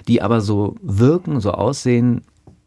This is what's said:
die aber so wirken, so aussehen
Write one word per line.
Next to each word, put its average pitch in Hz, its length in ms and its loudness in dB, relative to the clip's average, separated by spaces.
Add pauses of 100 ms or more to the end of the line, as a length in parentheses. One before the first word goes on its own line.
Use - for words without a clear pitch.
die 117 120 2
aber 113 200 0
so 104 420 -2
wirken, 143 580 0
so 98 120 -2
aussehen 123 680 0 (440)